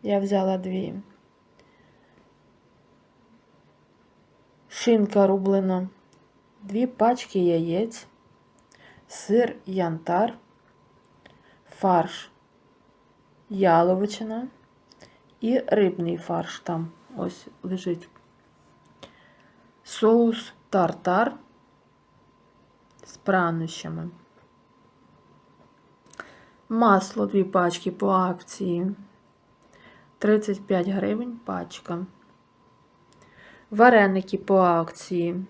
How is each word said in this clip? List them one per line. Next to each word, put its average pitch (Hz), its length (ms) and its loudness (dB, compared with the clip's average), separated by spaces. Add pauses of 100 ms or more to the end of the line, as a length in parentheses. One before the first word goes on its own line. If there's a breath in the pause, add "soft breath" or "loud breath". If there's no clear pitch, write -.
Я 202 160 0
взяла 190 380 0
дві. 185 360 -6 (3750 soft breath)
Шинка 208 600 2
рублена, 190 640 0 (720)
дві 208 260 -4
пачки 240 520 -2
яєць, 175 680 0 (1000 soft breath)
сир 226 480 0 (100)
янтар, 185 720 -2 (1300 soft breath)
фарш - 640 0 (1160)
яловичина 196 1000 2 (920 soft breath)
і 240 180 2
рибний 180 580 0
фарш 170 420 -8
там 165 320 -6 (260)
ось - 300 -10 (160)
лежить. 180 460 -6 (1700 soft breath)
Соус 226 680 2 (160)
тартар 185 640 0 (1700)
з - 120 -20
прянощами. 165 920 -2 (2500 loud breath)
Масло 214 560 2
дві 196 180 2
пачки 180 480 0
по 196 180 -2
акції. 185 840 -2 (1200 soft breath)
Тридцять 214 480 0
п'ять 180 220 0
гривень 208 580 -4
пачка. 175 600 -8 (1600 soft breath)
Вареники 202 680 6
по 196 200 2
акції. 175 920 0